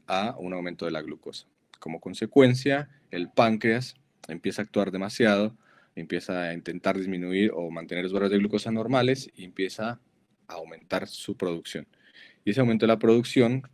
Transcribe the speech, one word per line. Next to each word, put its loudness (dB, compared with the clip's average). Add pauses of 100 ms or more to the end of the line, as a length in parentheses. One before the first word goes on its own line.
a -2
un -8
aumento -8
de -2
la -6
glucosa. -14 (340)
Como -10
consecuencia, 4 (200)
el -6
páncreas 2 (340)
empieza -6
a -2
actuar 0
demasiado, 2 (380)
empieza -6
a -6
intentar -4
disminuir 0
o -6
mantener -8
los -6
valores 0
de 4
glucosa -2
normales 0
y -18
empieza -6 (460)
a -16
aumentar -8
su -10
producción. -6 (580)
Y -2
ese 0
aumento 2
de 6
la 6
producción, 4